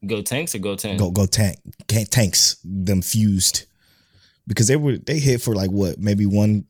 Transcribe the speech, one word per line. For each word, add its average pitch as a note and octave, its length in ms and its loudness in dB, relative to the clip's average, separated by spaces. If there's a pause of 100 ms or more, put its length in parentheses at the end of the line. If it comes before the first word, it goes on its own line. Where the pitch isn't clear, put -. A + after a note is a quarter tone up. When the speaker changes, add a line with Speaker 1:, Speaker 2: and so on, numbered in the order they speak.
Speaker 1:
Gotenks A2+ 520 -4
or G#2 40 -6
Goten? G2 380 -4
Speaker 2:
Go, F#2+ 140 0
Goten-, G2 440 0 (320)
can't G#2+ 240 0
tanks, - 520 2
them F#2+ 380 -2
fused. G2+ 640 0 (840)
Because G#2 200 2
they C3 80 4
were, D3 220 0
they D3+ 220 -4
hit C3 220 2
for, A2+ 140 0
like, F#2+ 160 0
what, G2 280 -2
maybe G#2 260 2
one, G#2 440 2